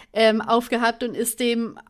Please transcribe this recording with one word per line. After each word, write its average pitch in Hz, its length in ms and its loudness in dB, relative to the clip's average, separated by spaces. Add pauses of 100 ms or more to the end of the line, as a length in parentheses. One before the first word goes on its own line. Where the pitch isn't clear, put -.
(140)
ähm, 220 280 4
aufgehabt 233 600 0
und 226 120 -6
ist 240 240 -4
dem 233 400 -2 (100)